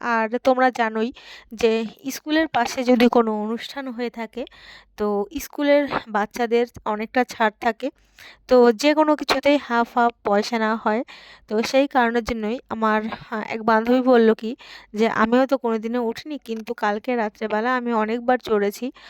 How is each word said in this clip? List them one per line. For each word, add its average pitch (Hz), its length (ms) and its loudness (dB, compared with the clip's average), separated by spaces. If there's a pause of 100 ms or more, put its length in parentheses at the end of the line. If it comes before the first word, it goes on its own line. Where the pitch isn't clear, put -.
আর 226 380 -2
তোমরা 254 320 2
জানোই 220 420 -2 (400)
যে 226 320 0 (260)
স্কুলের 302 380 -2
পাশে 240 360 -4
যদি 240 240 4
কোনো 220 340 0
অনুষ্ঠান 233 460 -8
হয়ে 233 220 -8
থাকে, 233 340 -12 (520)
তো 208 280 -2 (160)
স্কুলের 285 480 0 (200)
বাচ্চাদের 226 580 -2 (180)
অনেকটা 220 400 -2
ছাড় 220 360 -2
থাকে। 240 300 -4 (580)
তো 240 240 8
যে 285 220 2
কোনো 302 220 4
কিছুতেই 285 400 2
হাফ 233 420 -2
হাফ 240 140 2 (120)
পয়সা 214 340 0
নেওয়া 220 180 -2
হয়। 220 260 -2 (460)
তো 214 140 -2
সেই 269 240 2
কারণের 240 380 0
জন্যই 226 340 -6 (100)
আমার, 220 380 0
আহ, 220 420 -8
এক 226 140 -8
বান্ধবী 226 380 4
বলল 233 340 6
কি 220 220 -6 (380)
যে, 220 140 0
"আমিও 233 380 2
তো 269 120 0
কোনোদিনও 226 440 -4
উঠিনি, 262 360 -8
কিন্তু 226 360 -10
কালকে 214 420 -2
রাত্রেবেলা 214 600 -4
আমি 240 160 -4
অনেকবার 233 460 0
চড়েছি। 214 540 -2 (180)